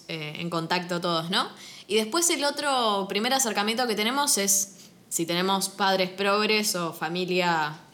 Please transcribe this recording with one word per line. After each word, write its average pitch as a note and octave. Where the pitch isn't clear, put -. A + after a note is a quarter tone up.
eh, D#3
en E3+
contacto F3
todos, E3+
¿no? A#3+
Y G3+
después C4
el C#4+
otro B3+
primer A3
acercamiento A3+
que G#3+
tenemos A#3+
es, -
si E3
tenemos F#3+
padres F#3+
progres G#3
o E3
familia E3+